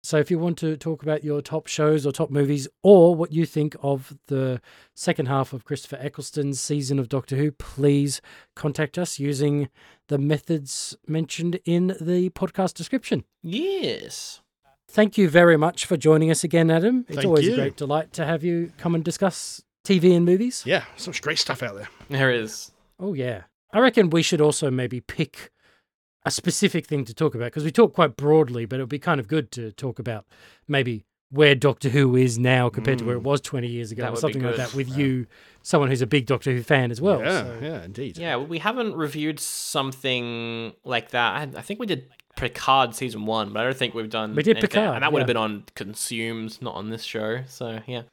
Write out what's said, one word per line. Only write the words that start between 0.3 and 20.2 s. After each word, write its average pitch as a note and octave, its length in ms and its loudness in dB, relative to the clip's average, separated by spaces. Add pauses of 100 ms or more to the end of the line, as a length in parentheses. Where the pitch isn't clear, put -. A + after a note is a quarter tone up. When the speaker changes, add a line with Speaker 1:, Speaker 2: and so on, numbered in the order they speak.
Speaker 1:
you E3 80 0
want E3+ 200 -2
to D#3 180 -2
talk D#3+ 260 -6
about D3+ 200 -2
your D3 200 -4
top D#3+ 240 -8
shows D3+ 400 2
or C#3 40 0
top D#3 200 -2
movies C#3 360 0 (160)
or F3 320 10
what E3 160 -4
you D#3+ 140 0
think D3+ 380 -2
of C#3 340 -4 (100)
the C3 320 -2 (360)
second D#3+ 320 -2
half C3+ 260 0
of B2 100 -12
Christopher - 360 -10
Eccleston's C#3 600 -6
season C#3+ 400 -2
of A#2 100 -2
Doctor C3+ 280 -4
Who, D3 140 0
please C#3+ 680 0 (360)
contact D3+ 440 -4
us E3+ 200 -6
using C#3+ 500 0 (400)
the D3 80 0
methods D3 800 -2 (120)
mentioned E3 580 -4
in F3 340 2
the F3+ 320 0
podcast F#3 440 -2
description. F3 500 -4 (180)
Speaker 2:
Yes. C4 1000 -6 (460)
Speaker 1:
Thank G#3+ 300 2
you F#3+ 120 6
very E3+ 260 8
much D#3+ 300 0
for F3+ 100 0
joining D#3 360 6
us D#3+ 120 0
again, E3 260 4
Adam. A3+ 380 2
It's D3 100 -8
Speaker 3:
Thank F#3+ 100 0
Speaker 1:
always D#3 180 6
Speaker 3:
you. A3+ 80 4
Speaker 1:
a - 20 0
great - 220 -2
delight D3+ 360 -2
to E3 120 -4
have D#3 180 -2
you E3+ 340 -2
come E3+ 180 -2
and E3 100 0
discuss - 580 -4 (220)
T F#3+ 140 4
V F3+ 160 8
and E3+ 100 4